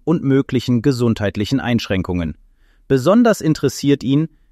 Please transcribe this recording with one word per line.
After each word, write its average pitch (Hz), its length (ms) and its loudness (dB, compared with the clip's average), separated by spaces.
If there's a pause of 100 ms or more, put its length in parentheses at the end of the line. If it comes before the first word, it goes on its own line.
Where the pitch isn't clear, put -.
und 170 180 0
möglichen 131 580 0
gesundheitlichen 117 800 0
Einschränkungen. 90 760 -4 (520)
Besonders 190 540 2
interessiert 143 600 0
ihn, 143 240 0 (240)